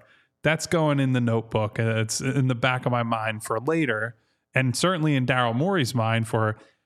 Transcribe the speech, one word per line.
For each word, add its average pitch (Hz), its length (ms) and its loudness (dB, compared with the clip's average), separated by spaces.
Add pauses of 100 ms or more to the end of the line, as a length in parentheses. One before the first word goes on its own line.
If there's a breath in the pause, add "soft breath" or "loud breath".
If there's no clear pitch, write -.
(440 soft breath)
that's 156 220 0
going 151 360 2
in 131 100 2
the 127 80 2
notebook. 113 600 0
And 113 100 0
it's 110 320 -2
in 135 260 0
the 127 80 0
back 127 300 -2
of 127 60 0
my 120 120 0
mind 110 400 -4
for 110 160 -2
later. 123 560 -2 (380)
And 131 220 2
certainly 156 400 2
in 127 100 2
Daryl 123 300 2
Morey's 160 380 0
mind 113 340 0
for 110 300 0 (280 soft breath)